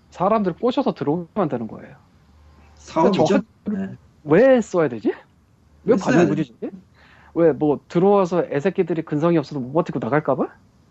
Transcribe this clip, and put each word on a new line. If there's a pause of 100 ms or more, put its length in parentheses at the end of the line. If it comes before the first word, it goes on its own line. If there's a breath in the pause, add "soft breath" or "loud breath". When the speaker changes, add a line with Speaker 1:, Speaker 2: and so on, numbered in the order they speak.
(100)
Speaker 1:
사람들
꼬셔서
들어오게
만드는
거예요. (800)
Speaker 2:
사업이죠.
Speaker 1:
그러니까 (180)
저
Speaker 2:
네. (260)
Speaker 1:
왜
써야
되지? (760)
왜
Speaker 2:
왜
써야
Speaker 1:
과정구지, (180)
Speaker 2:
돼?
Speaker 1:
저게? (640 soft breath)
왜,
뭐,
들어와서
애새끼들이
근성이
없어서
못
버티고
나갈까
봐? (440)